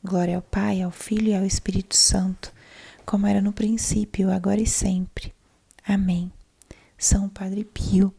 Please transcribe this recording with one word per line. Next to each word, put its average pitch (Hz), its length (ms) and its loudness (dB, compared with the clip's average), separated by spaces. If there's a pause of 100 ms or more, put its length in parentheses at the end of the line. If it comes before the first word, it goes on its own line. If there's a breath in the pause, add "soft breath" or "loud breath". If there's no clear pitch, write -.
Glória 180 320 -2
ao 180 60 -4
Pai, 196 400 -2
ao 180 100 -2
Filho 214 380 -2
e 214 60 2
ao 190 100 0
Espírito 190 500 -4
Santo, 190 580 2 (520 loud breath)
como 202 200 0
era 202 160 4
no 202 120 0
princípio, 208 760 0
agora 190 300 0
e 220 60 2
sempre. - 680 -2 (540)
Amém. 185 440 0 (680 loud breath)
São 202 300 2
Padre 196 360 -6
Pio 196 560 2